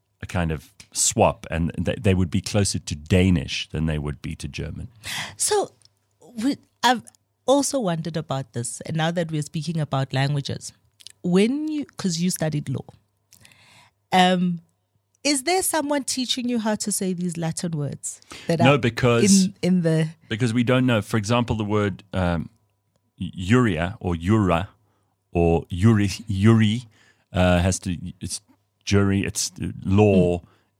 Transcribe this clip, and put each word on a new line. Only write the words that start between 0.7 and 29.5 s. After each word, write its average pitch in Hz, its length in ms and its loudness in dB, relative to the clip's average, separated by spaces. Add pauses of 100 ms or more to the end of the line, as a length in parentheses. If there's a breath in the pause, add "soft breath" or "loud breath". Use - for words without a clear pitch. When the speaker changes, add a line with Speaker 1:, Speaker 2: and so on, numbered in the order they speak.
Speaker 1:
swap, - 560 0
and 85 260 -2
they, - 240 -2
they 98 140 4
would 90 160 2
be 101 120 -2
closer - 360 0
to - 180 -8
Danish 90 760 2
than 78 180 -4
they 78 100 -2
would 71 240 -8
be 78 140 -8
to - 120 -10
German. - 420 -10 (480 loud breath)
Speaker 2:
So, - 340 0 (640)
we, 240 220 -2 (260)
I've 240 180 2 (460)
also 277 320 2
wondered 170 360 -4
about 135 380 -6
this, - 280 -8
and - 140 -6
now 160 140 0
that 170 220 -4
we're 151 100 -2
speaking 160 380 -6
about 135 340 -2
languages, 139 580 -4 (520)
when 233 440 2
you, 302 180 -4 (120)
'cause 170 220 -4
you 180 100 0
studied 151 400 -4
law, - 160 -6 (1300 soft breath)
um, 180 500 4 (640)
is 277 200 0
there 359 180 0
someone 285 420 -2
teaching 247 440 -4
you 240 120 -2
how 214 160 0
to 208 160 -4
say 190 220 -2
these 175 240 -4
Latin 165 340 -4
words 143 500 -8 (260 loud breath)
that 165 120 0
Speaker 1:
No, 147 160 6
Speaker 2:
are - 20 4
Speaker 1:
because 123 680 4
Speaker 2:
in, 202 160 -4
in 180 200 2
the 160 280 2 (200)
Speaker 1:
because 113 240 0
we 123 100 2
don't 127 220 2
know. 117 160 2
For - 160 -2
example, 117 380 0
the 107 100 -2
word, 104 380 -2 (100)
um, 87 360 -2 (680)
uria 95 840 0
or 87 160 -2
jura 90 540 2 (640)
or 82 360 2
yuri, 101 400 4 (180)
yuri, 110 560 2 (500 soft breath)
uh, 90 260 4
has 90 200 0
to, 87 180 -6 (240)
it's - 200 -10 (440)
jury, 98 380 2
it's - 280 -6 (320)